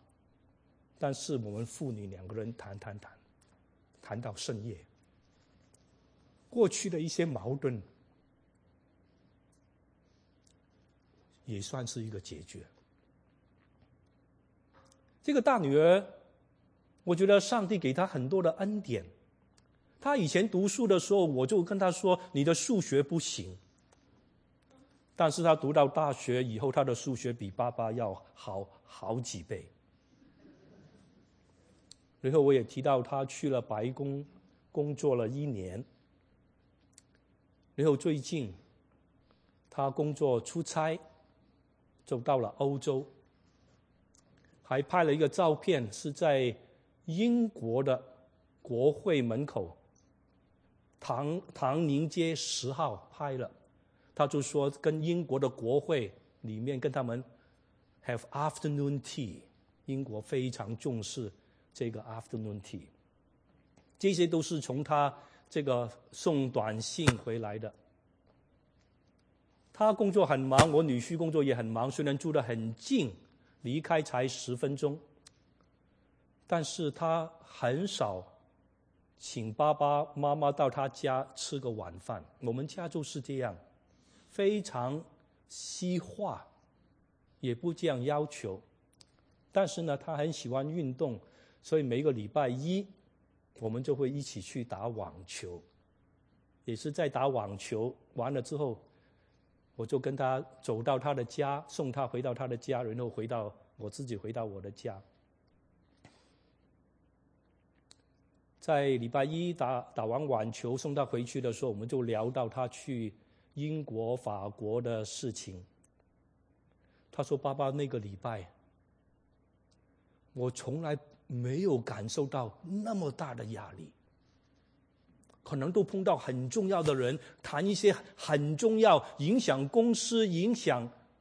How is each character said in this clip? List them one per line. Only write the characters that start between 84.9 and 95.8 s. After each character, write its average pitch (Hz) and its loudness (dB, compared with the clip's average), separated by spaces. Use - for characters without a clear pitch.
西 - -4
化， - -6
也 123 -2
不 165 -4
这 170 -2
样 127 0
要 147 0
求。 98 -8
但 190 2
是 - -6
呢， 151 0
他 156 -8
很 151 -2
喜 - -10
欢 135 -2
运 156 -4
动， 127 -4
所 - 2
以 147 0
每 127 0
个 151 4
礼 110 -4
拜 135 2
一 165 -2
我 113 -4
们 120 -4
就 139 0
会 131 0
一 143 -6
起 117 -10
去 123 -8
打 101 -8
网 107 -8
球。 87 -12